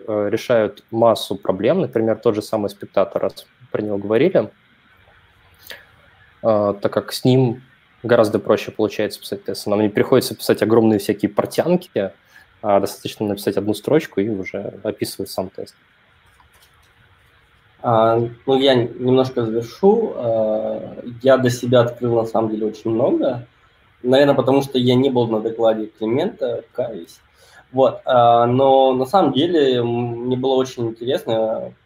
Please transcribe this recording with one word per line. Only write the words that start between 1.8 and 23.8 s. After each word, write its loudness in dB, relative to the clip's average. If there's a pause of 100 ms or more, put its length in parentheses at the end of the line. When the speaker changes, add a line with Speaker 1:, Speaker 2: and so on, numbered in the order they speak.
Speaker 1:
Например, -2
тот 0
же -6
самый -4
спектатор, -4
раз -8 (260)
про -4
него -4
говорили, 0 (1900)
э, 2
так -2
как -4
с -10
ним 2 (420)
гораздо 2
проще -2
получается -4
писать -12
тесты. -8
Нам 0
не 2
приходится 0
писать 0
огромные 4
всякие -2
портянки, -2 (500)
а 4
достаточно -6
написать -2
одну -2
строчку -2
и 0
уже -8 (100)
описывать -8
сам -8
тест. -16 (2000)
Speaker 2:
А, 2 (260)
ну, 2
я 4
немножко 0
завершу. 0
А, -4 (240)
я 6
для 2
себя 2
открыл, 0
на 2
самом -2
деле, -4
очень -6
много. 0 (580)